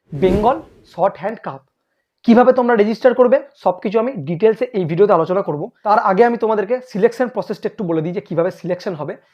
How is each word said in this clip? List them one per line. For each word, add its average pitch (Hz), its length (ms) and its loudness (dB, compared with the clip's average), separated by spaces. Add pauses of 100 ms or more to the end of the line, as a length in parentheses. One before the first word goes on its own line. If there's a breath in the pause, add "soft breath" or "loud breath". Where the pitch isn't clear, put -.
(140)
বেঙ্গল 208 460 0 (240)
শর্ট 190 340 -2
হ্যান্ড 196 240 -8
কাপ। 135 180 -12 (640)
কিভাবে 240 300 6
তোমরা 240 240 0
রেজিস্টার 220 380 2
করবে 247 280 4 (120)
সব 180 280 -2
কিছু 220 160 -2
আমি 240 140 -2
ডিটেলসে 196 520 -2
এই 196 200 -4
ভিডিওতে 170 280 2
আলোচনা 180 300 0
করব। 160 280 -6 (120)
তার 214 160 2
আগে 240 260 2
আমি 233 120 0
তোমাদেরকে 220 440 -2
সিলেকশন 208 480 -2
প্রসেসটা 208 400 -8
একটু - 160 -10
বলে 165 180 -2
দিই 175 100 -6
যে 190 80 -8
কিভাবে 170 300 -2
সিলেকশন 180 440 -8
হবে। 151 220 -10 (180)